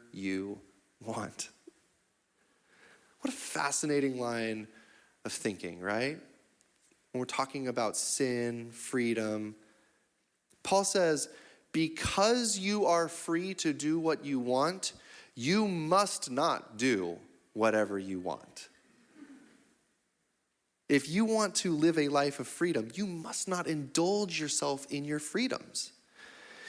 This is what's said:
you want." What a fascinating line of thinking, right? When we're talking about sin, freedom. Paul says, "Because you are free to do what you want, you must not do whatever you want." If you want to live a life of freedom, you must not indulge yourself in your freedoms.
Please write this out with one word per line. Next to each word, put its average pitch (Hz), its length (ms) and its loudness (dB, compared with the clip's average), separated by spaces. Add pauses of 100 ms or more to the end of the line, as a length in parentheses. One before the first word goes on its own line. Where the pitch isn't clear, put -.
(120)
you 95 500 -4 (400)
want." 110 480 -8 (1700)
What 262 120 -4
a - 20 -10
fascinating 143 840 0
line 113 480 -2 (580)
of 107 80 -6
thinking, 90 480 -6
right? 117 400 -2 (880)
When 127 80 -4
we're 127 60 -2
talking 135 420 -4
about 117 300 -2
sin, 120 760 -2
freedom. 110 840 -2 (1080)
Paul 196 240 4
says, 165 420 2 (440)
"Because 202 880 2
you 202 260 2
are 170 240 4
free 180 460 -2
to 156 180 0
do 151 260 0
what 160 240 0
you 139 160 0
want, 135 540 2 (400)
you 185 340 2
must 175 640 2
not 131 480 0
do 101 420 2 (340)
whatever 107 440 4
you 95 220 -4
want." - 500 -8 (2250)
If 143 220 2
you 202 160 2
want 214 300 2
to 175 200 2
live 160 220 4
a 147 120 4
life 143 300 2
of 127 80 -6
freedom, 143 460 0
you 202 140 -4
must 170 400 -6
not 180 180 -2
indulge 170 720 0
yourself 143 520 -2
in 143 120 -4
your 151 160 -2
freedoms. - 760 -4 (760)